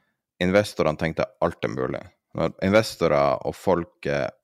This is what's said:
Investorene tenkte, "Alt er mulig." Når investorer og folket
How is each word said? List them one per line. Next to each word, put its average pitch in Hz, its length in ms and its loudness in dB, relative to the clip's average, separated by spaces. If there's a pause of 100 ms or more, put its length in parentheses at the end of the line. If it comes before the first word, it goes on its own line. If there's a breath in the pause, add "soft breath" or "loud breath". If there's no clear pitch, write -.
(400)
Investorene 92 600 2
tenkte, 80 240 -2 (160)
"Alt 82 240 -2
er 55 80 -4
mulig." 65 320 -6 (320)
Når 82 160 -2 (100)
investorer 80 840 2
og 76 80 -6
folket 78 880 -4